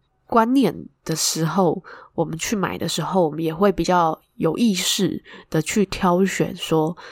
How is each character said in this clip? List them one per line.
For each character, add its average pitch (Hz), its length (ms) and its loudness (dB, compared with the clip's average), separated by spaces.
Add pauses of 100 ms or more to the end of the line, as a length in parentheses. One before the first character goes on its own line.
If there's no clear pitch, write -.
(260)
观 233 260 2
念 262 220 4 (300)
的 - 100 -4
时 160 300 -2
候， 170 360 2 (360)
我 165 80 0
们 160 120 -6
去 - 200 -4
买 180 200 -4
的 190 120 -6
时 - 120 -4
候， 165 240 2
我 151 60 2
们 156 140 -4
也 160 100 -2
会 196 160 4
比 165 140 -2
较 170 360 2 (140)
有 - 240 -2
意 220 160 4
识 - 480 -2 (280)
的 - 120 0
去 - 240 0
挑 180 380 2
选， 175 320 0
说 160 400 -2 (160)